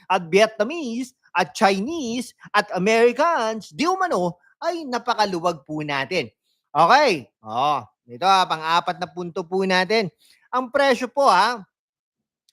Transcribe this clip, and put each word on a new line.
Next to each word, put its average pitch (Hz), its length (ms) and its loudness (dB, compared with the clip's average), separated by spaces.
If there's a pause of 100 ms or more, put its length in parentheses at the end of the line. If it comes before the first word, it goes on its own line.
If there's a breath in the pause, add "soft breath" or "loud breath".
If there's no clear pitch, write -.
at 185 240 0
Vietnamese 226 800 0 (240 soft breath)
at - 200 -2
Chinese 233 760 -2 (240 loud breath)
at - 160 0
Americans, 226 1040 0
di 156 80 -2
umano, 320 560 -2 (240 soft breath)
ay 330 240 -6
napakaluwag 202 800 -2
po 151 160 -6
natin. 143 480 -4 (400)
Okay. 175 560 4 (160)
Oh, 127 400 -2 (240)
ito, 120 160 -12
ah, 185 240 4
pang-apat 165 480 -2
na 175 160 -10
punto 180 320 -8
po 185 240 -2
natin. 185 400 2 (440 soft breath)
Ang 254 200 -4
presyo 269 400 2
po, 277 160 2
ha? 214 320 4 (920)